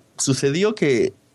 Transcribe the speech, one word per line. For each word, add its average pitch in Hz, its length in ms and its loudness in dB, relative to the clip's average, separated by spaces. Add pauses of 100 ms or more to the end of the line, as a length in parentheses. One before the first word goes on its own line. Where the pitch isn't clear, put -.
(180)
sucedió 147 580 0
que, 131 380 0 (220)